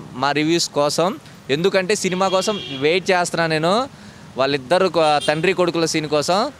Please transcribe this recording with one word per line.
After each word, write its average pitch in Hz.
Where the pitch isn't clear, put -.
మా 131
రివ్యూస్ 156
కోసం. 165
ఎందుకంటే 185
సినిమా 190
కోసం 190
వెయిట్ 170
చేస్తున్నా 175
నేను, 170
వాళ్ళిద్దరు 143
కొ-, 151
తండ్రి 160
కొడుకుల 170
సీన్ 156
కోసం. 175